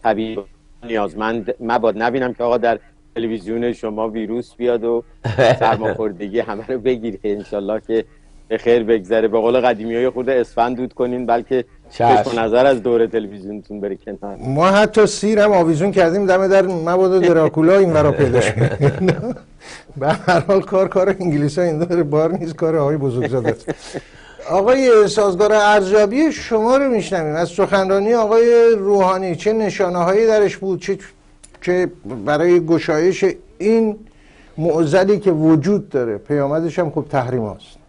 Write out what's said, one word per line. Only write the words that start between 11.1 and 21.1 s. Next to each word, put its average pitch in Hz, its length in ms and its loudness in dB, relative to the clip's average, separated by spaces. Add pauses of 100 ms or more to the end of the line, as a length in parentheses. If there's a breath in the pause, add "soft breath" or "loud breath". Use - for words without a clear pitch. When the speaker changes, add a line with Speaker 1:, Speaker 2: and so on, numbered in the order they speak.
Speaker 1:
بلکه 120 380 -2 (260 soft breath)
Speaker 2:
چشم. 107 320 2
Speaker 1:
چشم 117 140 -4
و 117 40 -2
نظر 113 260 2
از 127 160 2
دور 117 240 2
تلویزیونتون 104 760 -10
بره 98 160 -8
کنار. 101 400 -14
Speaker 3:
ما 139 300 -2
حتی 208 400 4
سیر 208 320 -2
هم 208 140 4
آویزون 170 400 2
کردیم 190 340 2
دم 185 220 2
در، 190 180 4
مبادا 185 520 0
دراکولا 165 600 4
این 185 140 4
ورا 147 200 4
پیداش 113 400 2
کنه. 117 180 0 (100)
<laughs> 185 540 0 (640 loud breath)
به 135 120 -2
هر 180 320 0
حال 190 200 2
کار، 190 280 0
کار 190 320 0